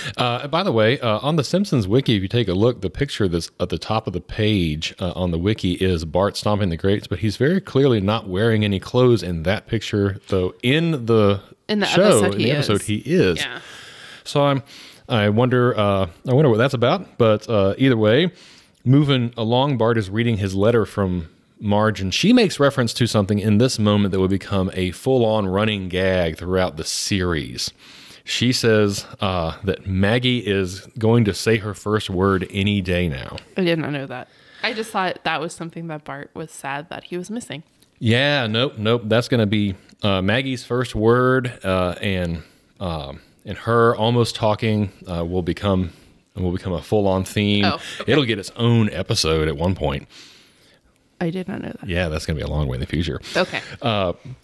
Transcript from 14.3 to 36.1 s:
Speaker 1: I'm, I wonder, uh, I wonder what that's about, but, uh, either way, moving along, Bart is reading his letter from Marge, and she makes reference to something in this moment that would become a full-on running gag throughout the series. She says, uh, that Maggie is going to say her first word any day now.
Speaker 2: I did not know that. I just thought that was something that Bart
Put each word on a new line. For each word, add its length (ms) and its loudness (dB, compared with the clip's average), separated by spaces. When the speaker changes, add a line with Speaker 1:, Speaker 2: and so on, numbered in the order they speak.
Speaker 1:
I'm, 180 2
I 220 2
wonder, 480 2
uh, 300 2
I 60 2
wonder 160 6
what 80 4
that's 160 2
about, 420 0
but, 320 2
uh, 300 2
either 180 4
way, 340 4
moving 520 4
along, 420 0
Bart 200 2
is 120 -4
reading 280 0
his 160 -2
letter 300 4
from 440 -2
Marge, 400 0
and 120 -4
she 200 2
makes 260 2
reference 360 2
to 120 0
something 320 2
in 200 4
this 200 2
moment 340 2
that 80 0
would 100 4
become 440 -2
a 180 -2
full-on 540 0
running 420 -2
gag 500 0
throughout 380 -2
the 80 -8
series. 840 -4
She 280 0
says, 540 2
uh, 340 -2
that 220 -4
Maggie 540 2
is 400 -2
going 260 4
to 100 2
say 220 2
her 180 -4
first 360 -4
word 400 2
any 320 0
day 260 0
now. 300 -8
Speaker 2:
I 80 0
did 140 0
not 120 -4
know 160 -6
that. 220 -14
I 120 -4
just 160 -8
thought 340 -4
that 160 -4
was 140 -8
something 340 -12
that 160 -12
Bart 300 -14